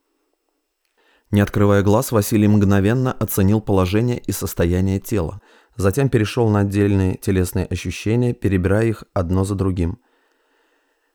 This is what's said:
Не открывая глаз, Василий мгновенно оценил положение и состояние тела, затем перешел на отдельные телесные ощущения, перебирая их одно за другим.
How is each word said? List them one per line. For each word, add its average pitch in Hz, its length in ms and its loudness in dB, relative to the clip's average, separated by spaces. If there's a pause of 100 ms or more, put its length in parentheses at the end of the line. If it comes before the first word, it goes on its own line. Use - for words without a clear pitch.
(1300)
Не 104 60 4
открывая 101 420 2
глаз, 104 300 2
Василий 107 340 2
мгновенно 104 640 2
оценил 104 500 0
положение 104 580 0
и - 120 -8
состояние 95 680 -2
тела, 95 400 -6 (340)
затем 98 340 0
перешел 113 400 0
на 104 120 2
отдельные 101 560 2
телесные 92 500 -2
ощущения, 113 640 -4
перебирая 98 540 0
их 113 160 -4 (120)
одно 92 280 0
за 98 140 -4
другим. 92 420 -2 (1160)